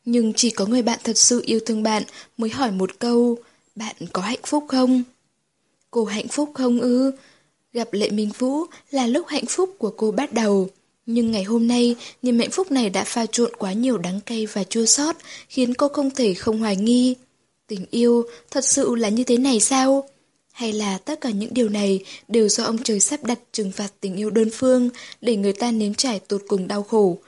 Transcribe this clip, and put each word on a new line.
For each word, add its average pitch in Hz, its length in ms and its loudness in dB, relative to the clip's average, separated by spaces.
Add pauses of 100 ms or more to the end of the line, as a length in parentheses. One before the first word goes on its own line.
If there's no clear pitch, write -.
Nhưng 233 280 2
chỉ 240 160 2
có 208 160 -2
người 240 160 2
bạn 226 220 -2
thật 220 140 -2
sự 240 280 4
yêu 220 200 0
thương 220 180 -2
bạn 214 200 0 (340)
mới 226 120 -4
hỏi 247 220 -2
một 185 280 -2
câu, 240 380 2 (380)
"Bạn 220 200 -10 (180)
có 180 80 -2
hạnh 214 240 -6
phúc 294 220 -2
không?" 254 360 4 (880)
Cô 233 140 0
hạnh 208 220 -6
phúc 294 260 -2
không 240 260 0
ư? 254 320 2 (640)
Gặp 233 180 -4
Lệ 202 180 -2
Minh 208 200 -2 (100)
Vũ 277 260 -2 (260)
là 262 160 0
lúc 294 200 0
hạnh 285 180 -4
phúc 370 320 -2
của 208 200 -4
cô 220 140 0
bắt 269 220 -2
đầu. 202 360 2 (420)
Nhưng 233 200 2
ngày 202 120 -2
hôm 233 240 2
nay, 240 280 4 (260)
niềm 240 180 2
hạnh - 120 0
phúc 370 200 -2
này 247 180 2
đã 190 140 -2
pha 233 220 -2
trộn 233 320 0
quá 190 160 -4
nhiều 240 240 0
đắng 180 240 -4
cay 226 240 -4
và 208 180 -4
chua 226 220 0
xót, 302 300 2 (320)
khiến 247 260 0
cô 285 140 2
không 285 240 0
thể 226 220 0
không 220 260 -2
hoài 214 160 0
nghi. 247 400 2 (520)
Tình 190 240 -10
yêu 240 320 4 (280)
thật 269 140 -2
sự 247 300 2
là 226 140 0
như 233 140 0
thế 240 140 2
này 254 220 2
sao? 269 500 2 (420)
Hay 220 220 -6
là 208 240 -4
tất 302 240 -8
cả 262 80 -4
những 214 240 -4
điều 233 160 2
này 196 340 0 (240)
đều 214 220 4
do 226 140 0
ông 226 200 -2
trời 208 160 0
sắp 294 240 0
đặt 240 160 -2 (120)
trừng 196 200 -4
phạt 202 180 -8 (120)
tình 185 140 -6
yêu 208 140 -2
đơn 220 240 4
phương, 254 360 4 (320)
để 240 140 0
người 196 180 0
ta 240 180 -2
nếm 214 220 0
trải 220 260 -2
tột 196 280 -6
cùng 190 200 -2
đau 202 160 -4
khổ, 202 340 2 (100)